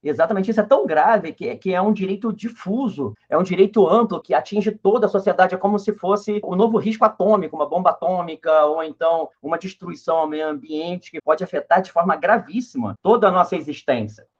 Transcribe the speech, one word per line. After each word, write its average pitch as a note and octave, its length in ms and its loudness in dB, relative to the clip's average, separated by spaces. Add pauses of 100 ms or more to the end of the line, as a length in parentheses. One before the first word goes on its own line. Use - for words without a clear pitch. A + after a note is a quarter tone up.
Exatamente, F#3+ 480 0
isso G#3+ 80 2
é G#3 40 2
tão C#4+ 220 4
grave E3 460 2
que - 160 -10
é, - 80 -6
que F#3 180 -4
é F3+ 80 0
um G#3 120 2
direito G3 400 -4
difuso, F#3+ 800 -6 (160)
é D3+ 80 0
um F3+ 60 2
direito F#3 440 2
amplo G3 320 2
que - 140 -4
atinge G3+ 380 -2
toda G#3 340 0
a G3+ 40 2
sociedade, F#3 460 2
é - 20 -8
como G3+ 220 0
se G#3 140 -4
fosse G#3 500 -2
o F3+ 100 -6
novo A3 260 2
risco A3 260 0
atômico, G3 500 0
uma D3 140 -2
bomba F3 220 2
atômica, D#3+ 760 0
ou D#3+ 180 -2
então E3 460 -2 (120)
uma E3 160 -4
destruição E3+ 600 -6
ao D#3 100 0
meio D#3 220 -6
ambiente D#3 640 -8
que D#3 100 -12
pode D#3+ 240 0
afetar E3+ 360 0
de F#3+ 120 -10
forma E3+ 240 2
gravíssima F#3+ 840 -2
toda G#3+ 280 4
a - 20 2
nossa F3+ 240 2
existência. C3+ 680 -6 (140)